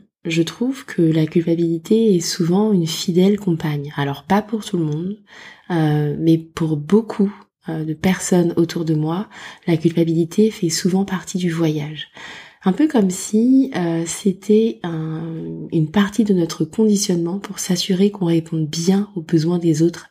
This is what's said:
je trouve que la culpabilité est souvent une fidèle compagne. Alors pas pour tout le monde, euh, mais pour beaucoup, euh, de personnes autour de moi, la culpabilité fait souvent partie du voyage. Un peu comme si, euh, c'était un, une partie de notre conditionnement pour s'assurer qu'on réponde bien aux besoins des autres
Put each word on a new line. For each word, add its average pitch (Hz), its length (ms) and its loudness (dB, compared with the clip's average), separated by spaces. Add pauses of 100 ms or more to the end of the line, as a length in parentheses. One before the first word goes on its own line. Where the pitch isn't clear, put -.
(260)
je 165 160 0
trouve 247 440 -4
que - 160 -2
la 160 240 4
culpabilité 170 880 2
est 170 60 2
souvent 185 500 0
une 175 160 2
fidèle 185 520 2
compagne. 151 560 -2
Alors 139 280 -4
pas 202 180 0
pour 208 220 -6
tout - 140 -6
le 165 80 0
monde, 165 320 -4 (540)
euh, 151 480 0
mais 165 180 4
pour 160 400 -4
beaucoup, 202 560 0 (340)
euh, 160 160 -6
de 156 100 -4
personnes 180 640 0
autour 170 280 0
de 160 80 0
moi, 160 340 -2 (380)
la 170 120 2
culpabilité 165 760 2
fait 180 180 -2
souvent 185 340 0
partie 190 340 -6
du 180 140 -2
voyage. 156 580 -4 (540)
Un 185 100 2
peu 294 140 2
comme 214 220 2
si, 240 640 2
euh, 165 300 -2
c'était 208 760 0
un, 160 880 -8
une 156 200 0
partie 202 320 2
de 208 100 2
notre 165 300 0
conditionnement 190 760 0
pour 196 200 -12
s'assurer 190 520 0
qu'on 202 140 -4
réponde 165 420 0
bien 185 480 0
aux 170 60 -8
besoins 165 380 0
des 160 220 2
autres 170 300 -2